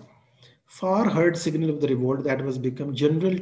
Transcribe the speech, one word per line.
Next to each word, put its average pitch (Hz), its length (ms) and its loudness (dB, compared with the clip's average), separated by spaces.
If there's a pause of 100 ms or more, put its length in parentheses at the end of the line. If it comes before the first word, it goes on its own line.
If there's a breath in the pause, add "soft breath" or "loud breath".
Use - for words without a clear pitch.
(680 soft breath)
far 196 440 0
heard 165 260 2
signal 160 340 -2
of 143 100 -2
the 139 80 2
revolt 131 360 0
that 135 200 -2
was 131 220 -4
become 139 280 -6
general 160 480 2